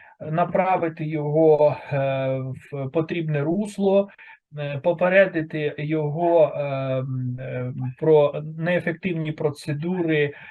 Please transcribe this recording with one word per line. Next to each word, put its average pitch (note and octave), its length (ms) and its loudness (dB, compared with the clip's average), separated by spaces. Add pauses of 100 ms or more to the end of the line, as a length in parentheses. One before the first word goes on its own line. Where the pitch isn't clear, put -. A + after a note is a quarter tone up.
(200)
направити E3+ 840 0
його, D3+ 720 4 (180)
е, C3+ 460 0
в C3+ 500 -8
потрібне D#3+ 520 -2
русло, G3 640 0 (520)
е, C#3+ 240 -6
попередити E3 960 2
його, D#3 760 2
е, D3 40 -4 (380)
м, B2+ 420 -4
е, B2+ 340 -8 (260)
про D3+ 420 4 (160)
неефективні E3+ 760 -4
процедури, D#3 1000 -2 (180)